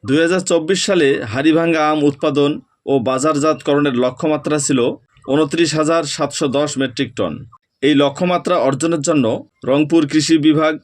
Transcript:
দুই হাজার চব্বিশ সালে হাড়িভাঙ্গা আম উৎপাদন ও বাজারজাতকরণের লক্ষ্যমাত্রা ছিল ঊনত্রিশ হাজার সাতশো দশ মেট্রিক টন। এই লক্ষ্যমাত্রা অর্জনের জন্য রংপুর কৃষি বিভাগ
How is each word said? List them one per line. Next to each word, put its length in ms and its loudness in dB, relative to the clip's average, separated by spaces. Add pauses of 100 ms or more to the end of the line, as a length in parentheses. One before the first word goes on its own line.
দুই 140 2
হাজার 180 0
চব্বিশ 460 0
সালে 380 2
হাড়িভাঙ্গা 640 0
আম 140 0
উৎপাদন 580 0 (240)
ও 140 0
বাজারজাতকরণের 920 0
লক্ষ্যমাত্রা 640 -2
ছিল 320 0 (380)
ঊনত্রিশ 460 0
হাজার 280 0
সাতশো 440 -6
দশ 300 -2
মেট্রিক 380 -4
টন। 300 -6 (360)
এই 140 2
লক্ষ্যমাত্রা 600 0
অর্জনের 440 0
জন্য 440 0 (200)
রংপুর 420 2
কৃষি 300 2
বিভাগ 460 2